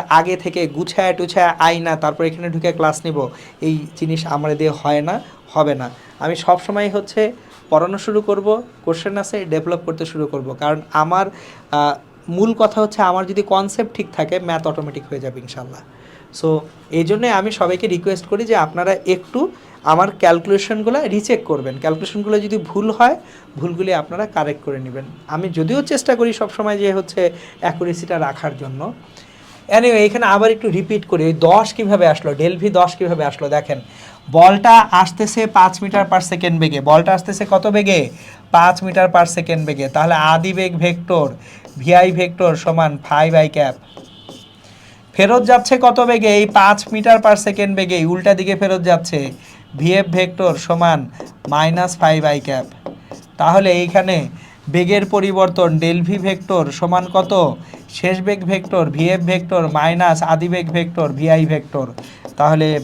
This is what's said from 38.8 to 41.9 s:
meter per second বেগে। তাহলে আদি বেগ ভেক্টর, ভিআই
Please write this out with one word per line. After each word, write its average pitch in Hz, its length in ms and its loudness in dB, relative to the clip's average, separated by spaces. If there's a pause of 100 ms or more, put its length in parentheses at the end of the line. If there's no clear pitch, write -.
meter 185 280 2
per 175 120 6 (100)
second 165 320 -4
বেগে। 139 260 -4
তাহলে 165 200 2 (180)
আদি 170 260 0
বেগ 185 140 -2 (120)
ভেক্টর, 170 420 0 (540)
ভিআই 180 280 6 (100)